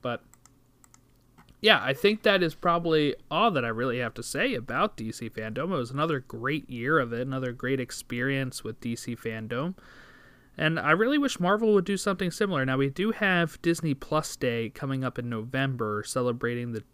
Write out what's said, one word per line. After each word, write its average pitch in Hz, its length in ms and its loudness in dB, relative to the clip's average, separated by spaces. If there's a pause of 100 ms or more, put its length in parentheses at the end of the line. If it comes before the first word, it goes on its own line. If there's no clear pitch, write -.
But 120 200 -6 (1400)
yeah, 208 220 6
I 135 120 0
think 208 280 4
that 196 220 6
is 160 100 2
probably 165 640 2 (160)
all 202 180 4
that 135 160 0
I 117 40 -2
really 120 280 -2
have 120 160 -4
to 113 100 -10
say 226 300 -2
about 131 420 -2
D 113 160 -6
C 117 160 -10
Fandom. 110 460 -6
It 165 40 -2
was 120 120 -4
another 143 300 -2
great 139 500 -6
year 131 300 0
of 117 140 -2
it, 120 80 -4
another 131 300 -4
great 131 280 -2
experience 131 840 -4
with 113 160 -8
D 117 160 -4
C 120 200 -8
Fandom. 113 580 -4 (840)
And 156 220 2
I 147 120 2
really 233 280 4
wish 277 200 0
Marvel 214 340 4
would 190 120 4
do 196 120 0
something 185 340 0
similar. 180 340 0
Now, 131 120 0
we 139 120 4
do 196 220 0
have 180 500 2
Disney 165 320 2
Plus - 420 -2
Day 117 340 0
coming 135 340 -4
up 127 160 -4
in 120 100 -6
November, 117 720 -2
celebrating 120 680 -2
the 107 120 -6 (100)